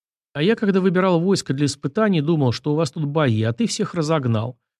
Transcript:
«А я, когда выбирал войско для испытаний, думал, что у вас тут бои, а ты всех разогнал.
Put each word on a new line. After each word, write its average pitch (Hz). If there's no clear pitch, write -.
«А 143
я, 214
когда 196
выбирал 185
войско 180
для 143
испытаний, 185
думал, 143
что -
у 147
вас 160
тут 160
бои, 143
а 113
ты 233
всех -
разогнал. 127